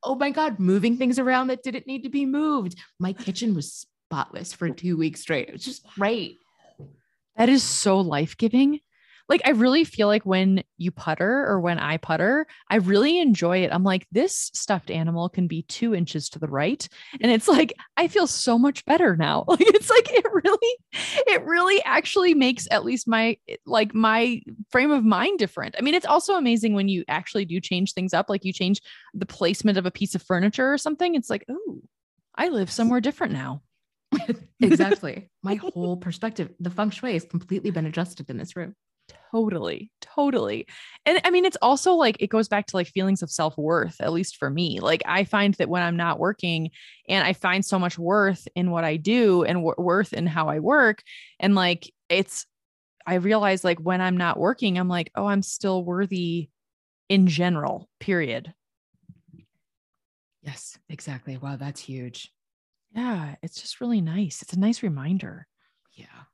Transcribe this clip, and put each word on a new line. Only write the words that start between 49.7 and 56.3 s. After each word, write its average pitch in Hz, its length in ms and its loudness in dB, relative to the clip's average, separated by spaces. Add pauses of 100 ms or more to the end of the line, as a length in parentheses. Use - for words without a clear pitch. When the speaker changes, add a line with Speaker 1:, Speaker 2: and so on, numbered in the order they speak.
Speaker 2:
worth 180 360 0
in 165 140 -4
how 156 220 -2
I 151 100 -2
work. 226 440 2 (360)
And, 196 160 4
like, 180 380 0 (160)
it's, 190 360 -2 (600)
I 175 100 -2
realize, 196 480 2
like, 170 160 0
when 180 220 -2
I'm 180 160 0
not 175 220 -2
working, 196 400 0
I'm 180 100 0
like, 175 260 -4
"Oh, 202 120 -2
I'm 196 160 0
still 185 420 -4
worthy 175 640 -4 (600)